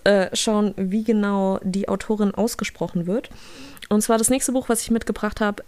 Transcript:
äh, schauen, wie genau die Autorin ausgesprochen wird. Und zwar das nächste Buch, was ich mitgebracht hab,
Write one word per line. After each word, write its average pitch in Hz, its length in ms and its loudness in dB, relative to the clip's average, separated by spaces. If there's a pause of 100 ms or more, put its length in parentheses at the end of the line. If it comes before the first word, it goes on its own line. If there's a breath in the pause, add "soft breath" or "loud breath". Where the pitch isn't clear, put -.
äh, 196 280 4
schauen, 208 440 0
wie 196 260 -2
genau 202 580 2
die 196 280 -2
Autorin 208 440 0
ausgesprochen 180 720 -2
wird. 214 240 -2 (600 loud breath)
Und 208 120 4
zwar 226 160 4
das 220 120 2
nächste 262 240 2
Buch, 247 160 0
was 226 120 0
ich - 100 -4
mitgebracht 214 500 -2
hab, 208 260 0